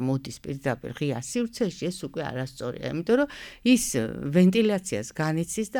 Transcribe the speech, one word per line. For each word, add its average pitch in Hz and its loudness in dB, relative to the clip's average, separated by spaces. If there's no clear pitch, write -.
მოდის 135 -2
პირდაპირ 135 -4
ღია 127 -2
სივრცეში, 233 -2
ეს 180 -6
უკვე 143 -6
არასწორია, 127 -6
იმიტომ 170 2
რომ 285 -2
ის 240 6
ვენტილაციას 190 4
განიცდის 165 -2
და 269 -2